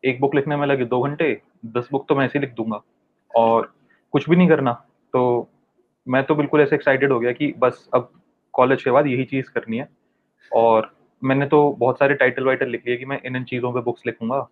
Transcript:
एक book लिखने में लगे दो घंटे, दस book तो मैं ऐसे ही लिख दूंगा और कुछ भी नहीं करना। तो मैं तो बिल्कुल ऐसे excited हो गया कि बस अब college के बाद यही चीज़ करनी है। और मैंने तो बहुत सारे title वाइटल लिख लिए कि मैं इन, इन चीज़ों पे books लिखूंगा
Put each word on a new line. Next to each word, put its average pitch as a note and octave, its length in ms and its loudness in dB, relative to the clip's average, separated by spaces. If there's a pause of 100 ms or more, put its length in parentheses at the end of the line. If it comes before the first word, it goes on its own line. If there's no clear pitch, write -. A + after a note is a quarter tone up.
एक B2+ 160 -2
book C#3 140 -2
लिखने D3 200 -2
में C#3+ 120 -2
लगे C3+ 180 0
दो B2+ 160 -2
घंटे, C#3+ 400 -4 (240)
दस A#2 260 -6
book C#3 180 -6
तो C#3+ 60 2
मैं C#3 100 0
ऐसे B2 140 -4
ही C#3 60 -4
लिख B2 100 -14
दूंगा A2 260 -6 (540)
और A#2 380 2 (380)
कुछ D3+ 180 -2
भी E3+ 60 6
नहीं F3+ 120 6
करना। C#3 240 2 (420)
तो B2 360 0 (580)
मैं C3 160 0
तो D3+ 120 0
बिल्कुल D3 260 2
ऐसे D3 140 2
excited C#3 360 2
हो B2 80 2
गया A#2+ 120 0
कि C#3+ 260 -4
बस B2 360 -2
अब B2 180 0 (420)
college C3 300 2
के C3 80 -2
बाद D3 160 4
यही C3+ 160 -2
चीज़ C3+ 280 -6
करनी A2+ 260 -6
है। C#3 120 -10 (640)
और A2+ 400 4 (300)
मैंने C3+ 240 0
तो D3 320 4
बहुत B2 200 0
सारे C#3 160 4
title B2+ 300 0
वाइटल C3 220 0
लिख A#2+ 200 -8
लिए B2 100 -2
कि B2+ 80 -12
मैं C3+ 200 -8
इन, B2+ 100 -8
इन B2+ 80 -6
चीज़ों B2 300 -6
पे B2 60 -2
books A#2+ 260 -8
लिखूंगा B2 460 -6